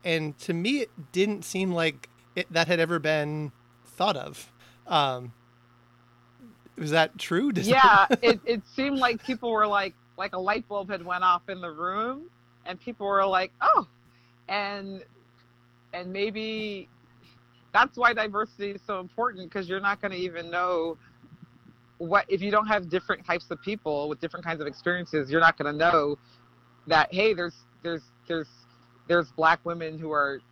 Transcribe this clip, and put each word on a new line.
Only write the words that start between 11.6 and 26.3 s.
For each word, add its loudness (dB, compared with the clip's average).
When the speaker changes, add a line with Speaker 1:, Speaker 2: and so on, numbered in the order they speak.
Speaker 2:
the -8
room, -6
and -10
people -8
were 4
like, 2
"Oh," 4
and, -6
and -10
maybe -4
that's 4
why 4
diversity -4
is -12
so -4
important, -6
'cause -6
you're -4
not -2
gonna -6
even -8
know -2
what, 2
if -2
you -2
don't 2
have 0
different -4
types -4
of -8
people -4
with -6
different -10
kinds -6
of -6
experiences, -4
you're 4
not 6
gonna -2
know 2